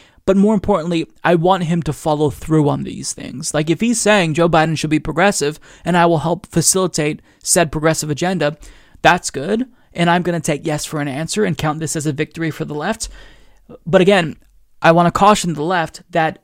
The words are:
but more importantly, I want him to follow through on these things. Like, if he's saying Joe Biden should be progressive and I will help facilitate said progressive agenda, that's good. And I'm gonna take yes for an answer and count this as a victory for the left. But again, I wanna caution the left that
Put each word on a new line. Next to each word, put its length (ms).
but 100
more 180
importantly, 520
I 120
want 300
him 180
to 100
follow 380
through 380
on 140
these 300
things. 400
Like, 160
if 120
he's 200
saying 340
Joe 140
Biden 300
should 120
be 80
progressive 600
and 120
I 100
will 120
help 280
facilitate 760
said 300
progressive 360
agenda, 480
that's 280
good. 360
And 180
I'm 120
gonna 180
take 260
yes 180
for 160
an 80
answer 360
and 140
count 200
this 160
as 120
a 60
victory 380
for 140
the 100
left. 340
But 140
again, 360
I 100
wanna 200
caution 420
the 80
left 480
that 320